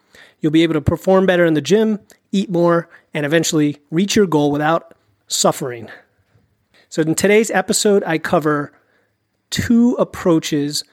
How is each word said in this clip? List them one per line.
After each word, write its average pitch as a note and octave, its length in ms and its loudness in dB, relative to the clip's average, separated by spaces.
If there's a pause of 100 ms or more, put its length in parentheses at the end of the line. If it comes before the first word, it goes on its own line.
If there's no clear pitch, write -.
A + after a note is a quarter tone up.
(400)
You'll D#3 120 -2
be D#3+ 100 2
able D#3+ 140 0
to D3+ 60 -2
perform F#3+ 440 0
better F3+ 180 2
in D#3+ 120 2
the D3+ 40 0
gym, G#3 380 0 (340)
eat G3+ 200 -2
more, E3+ 360 0 (280)
and D3+ 100 -4
eventually D3+ 540 0 (100)
reach F#3+ 260 -2
your G#3 120 4
goal D3 240 0
without D3+ 420 -2 (320)
suffering. B2 640 -4 (1000)
So - 140 -4
in D#3 140 -2
today's G#3 340 2
episode, G3+ 560 0
I D#3+ 140 -2
cover D3+ 520 -2 (760)
two A#3+ 480 2
approaches D#3 960 -2